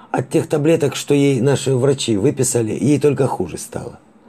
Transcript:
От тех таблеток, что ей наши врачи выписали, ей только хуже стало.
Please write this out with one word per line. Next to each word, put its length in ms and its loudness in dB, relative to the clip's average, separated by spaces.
От 200 -4
тех 180 0
таблеток, 480 2
что 180 -2
ей 260 2
наши 340 2
врачи 420 0
выписали, 560 0
ей 260 2
только 280 2
хуже 320 -6
стало. 400 -12